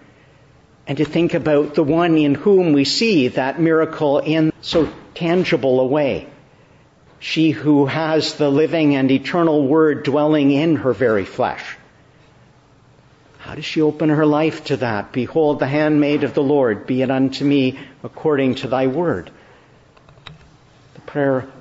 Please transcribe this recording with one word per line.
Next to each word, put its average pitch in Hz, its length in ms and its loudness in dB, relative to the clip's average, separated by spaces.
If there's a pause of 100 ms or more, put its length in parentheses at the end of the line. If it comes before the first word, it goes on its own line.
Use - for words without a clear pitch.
(880)
and 135 100 -6
to 151 80 0
think 165 300 -2
about 147 400 0
the 170 80 2
one 165 340 2
in 147 160 2
whom 180 400 2
we 139 120 4
see 170 420 0
that 135 320 -4
miracle 156 580 0
in 156 340 0 (100)
so 151 300 0 (220)
tangible 160 680 0
a 131 60 2
way. 131 400 -2 (920)
She 160 320 0
who 143 340 2
has 156 500 -2
the 147 140 0
living 147 460 2
and 135 160 2
eternal 151 560 0
Word 151 360 2
dwelling 147 460 2
in 147 280 2
her 123 160 0
very 107 320 0
flesh. - 520 -6 (1600)
How - 160 -16
does 151 120 -12
she - 160 -4
open 151 280 0
her 151 160 2
life 151 400 0
to 139 120 -4
that? 107 340 -4
"Behold 147 480 -2
the 143 80 -2
handmaid 147 560 0
of 131 100 -4
the 151 100 0
Lord, 135 440 0
be 131 160 -2
it 127 80 -2
unto 135 340 -2
me 135 320 0 (260)
according 135 520 -2
to 127 120 -10
thy 131 200 0
word." 131 420 -4 (1700)
The - 60 -20
prayer 139 460 -2 (140)